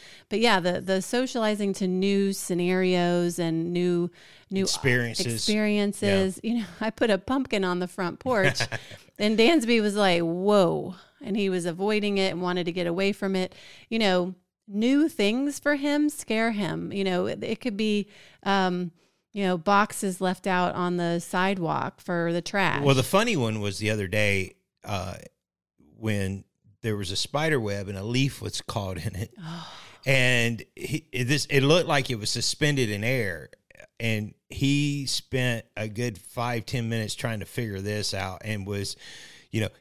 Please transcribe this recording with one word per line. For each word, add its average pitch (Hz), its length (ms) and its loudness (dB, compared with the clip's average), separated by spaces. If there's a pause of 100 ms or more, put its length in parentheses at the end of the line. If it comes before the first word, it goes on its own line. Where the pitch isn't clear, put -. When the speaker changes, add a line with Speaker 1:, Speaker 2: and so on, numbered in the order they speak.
(280)
Speaker 1:
but 208 100 -2
yeah, 220 220 4
the, 180 220 0
the 190 180 0
socializing 214 760 -2
to 190 140 -2
new 196 460 2
scenarios 175 1040 2
and 165 340 0
new, 175 380 0 (400)
new 190 140 0
Speaker 2:
Experiences. 123 680 0
Speaker 1:
experiences. 202 1080 0
Speaker 2:
Yeah. 226 100 -4
Speaker 1:
You 240 80 0
know, 202 120 -6
<laughs> - 80 -12
I 220 100 -2
put 240 200 0
a 196 80 4
pumpkin 247 460 -2
on 180 160 0
the 180 80 -4
front 175 320 -6
porch 196 400 2 (280)
Speaker 2:
<laughs> - 300 -20
Speaker 1:
and 214 200 2
Dansby 233 420 6
was 208 160 0
like, 185 260 4
"Whoa." 180 720 2 (280)
And 202 140 -4
he 202 120 0
was 180 160 -2
avoiding 202 540 0
it 190 140 2
and 170 100 -4
wanted 180 220 0
to 170 80 -4
get 175 140 -2
away 190 260 0
from 196 220 -2
it. 185 200 -2 (340)
You 226 100 -2
know, 185 360 2 (340)
new 254 400 2
things 247 500 0
for 294 160 2
him 294 360 0
scare 226 420 -2
him. 170 400 -4
You 196 100 -2
know, 185 240 0
it, 208 160 -4
it - 180 -4
could 214 160 -4
be, 208 300 0 (380)
um, 185 480 0 (400)
you 202 120 -4
know, 180 140 0
boxes 202 600 0
left 185 260 -2
out 180 300 0
on 175 200 -2
the 170 240 0
sidewalk 175 800 -2
for 170 320 -2
the 175 100 0
trash. 185 420 0
Speaker 2:
Well, 139 100 6
the 131 80 2
funny 214 340 2
one 110 240 0
was 101 180 -4
the 107 120 0
other 107 160 0
day, 98 480 2 (300)
uh, 92 300 -6 (840)
when 101 480 -2 (380)
there 110 140 -2
was 98 140 -6
a 98 60 -4
spider 151 420 0
web 101 300 -4
and 95 100 -8
a 98 60 -8
leaf 127 360 0
was 98 220 -8
caught 95 360 -6
in 87 180 -6
it. - 240 -8
Speaker 1:
Oh. 165 280 -12 (380)
Speaker 2:
And 123 560 4 (140)
he, 139 360 -6
it, 123 120 -2
this, 139 260 0
it 143 120 6
looked 151 260 4
like 143 220 0
it 127 60 -2
was 104 140 -6
suspended 131 600 0
in 104 140 -2
air. 104 460 -2 (480)
And 110 360 -2 (140)
he 143 580 0
spent 123 580 -2 (120)
a 110 120 -4
good 113 300 -4
five, 120 480 -6
ten 117 220 -4
minutes 110 280 -4
trying 113 240 -4
to 98 60 -10
figure 107 340 -6
this 104 340 -4
out, 95 300 -6
and 107 220 -6
was, 101 300 -6 (540)
you 113 100 0
know, 101 80 -2 (120)